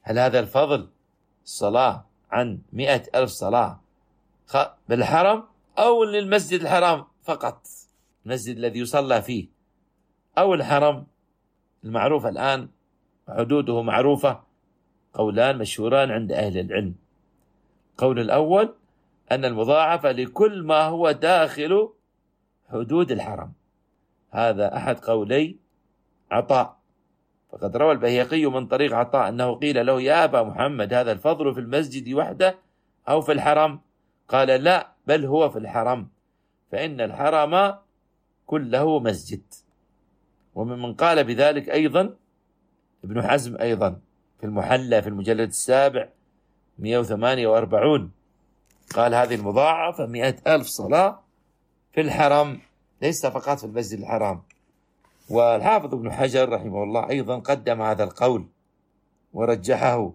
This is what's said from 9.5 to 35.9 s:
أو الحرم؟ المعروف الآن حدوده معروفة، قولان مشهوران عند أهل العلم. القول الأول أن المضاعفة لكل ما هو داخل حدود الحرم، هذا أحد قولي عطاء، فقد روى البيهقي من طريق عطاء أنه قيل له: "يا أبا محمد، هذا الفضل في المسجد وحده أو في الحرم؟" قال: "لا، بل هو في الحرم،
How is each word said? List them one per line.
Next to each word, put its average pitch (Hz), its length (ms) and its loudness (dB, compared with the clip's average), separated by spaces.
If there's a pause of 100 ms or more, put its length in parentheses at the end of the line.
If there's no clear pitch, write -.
أو 190 160 4
الحرم؟ 147 520 2 (800)
المعروف 117 420 0
الآن 127 440 -4 (600)
حدوده 120 520 -2
معروفة، 127 580 0 (760)
قولان 113 440 0
مشهوران 120 540 0
عند 107 200 -4
أهل 92 260 -2
العلم. 92 380 -6 (960)
القول 127 280 0
الأول 156 560 2 (560)
أن 131 140 0
المضاعفة 143 640 2
لكل 175 520 0
ما 156 200 2
هو 165 280 0
داخل 165 800 2 (800)
حدود 131 420 -2
الحرم، 101 400 -8 (800)
هذا 110 460 0
أحد 123 220 -4
قولي 117 580 0 (760)
عطاء، - 460 0 (760)
فقد 101 260 -6
روى 156 140 4
البيهقي 123 540 0
من 131 220 -2
طريق 135 260 0
عطاء 120 360 0
أنه 120 260 -2
قيل 131 300 -2
له: 131 160 2
"يا 131 220 4
أبا 123 200 2
محمد، 110 500 -4
هذا 120 180 0
الفضل 143 420 -2
في 120 60 -8
المسجد 127 540 -4
وحده 185 440 0 (520)
أو 151 120 2
في 151 100 -2
الحرم؟" 151 480 2 (480)
قال: 131 200 2
"لا، 135 440 2 (160)
بل 147 180 2
هو 147 240 2
في 110 100 -8
الحرم، 113 480 -4 (640)